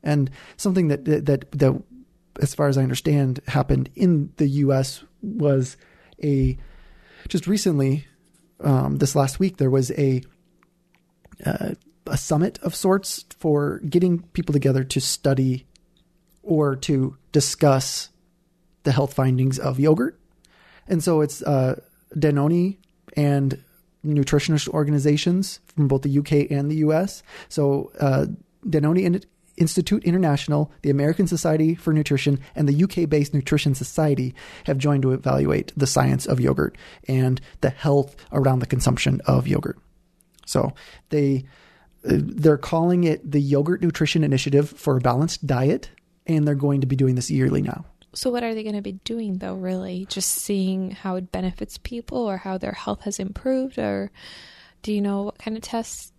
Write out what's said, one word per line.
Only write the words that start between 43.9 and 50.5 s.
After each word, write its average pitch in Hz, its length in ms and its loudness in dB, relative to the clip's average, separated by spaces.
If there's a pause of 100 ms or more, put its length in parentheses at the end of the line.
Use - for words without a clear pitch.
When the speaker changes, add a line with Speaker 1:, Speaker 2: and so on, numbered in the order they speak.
Speaker 1:
Initiative 143 460 2
for - 260 -2
a 127 60 0
Balanced 131 440 0
Diet, 135 460 0 (340)
and 156 220 2
they're 143 80 2
going 143 240 0
to 135 80 0
be 135 80 0
doing 131 200 2
this 123 140 -4
yearly 135 320 2
now. - 220 -6 (300)
Speaker 2:
So - 180 -4
what 240 120 -4
are 226 120 -4
they 220 80 -8
gonna 208 180 -6
be 202 120 -10 (100)
doing, 220 340 -6
though, 190 180 -8
really? 185 540 -6
Just - 220 -4
seeing 190 600 -2